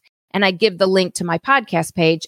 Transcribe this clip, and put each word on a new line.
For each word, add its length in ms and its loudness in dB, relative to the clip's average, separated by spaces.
and 160 0
I 60 2
give 260 -2
the 80 0
link 300 0
to 80 -6
my 160 -2
podcast 560 -2
page, 320 2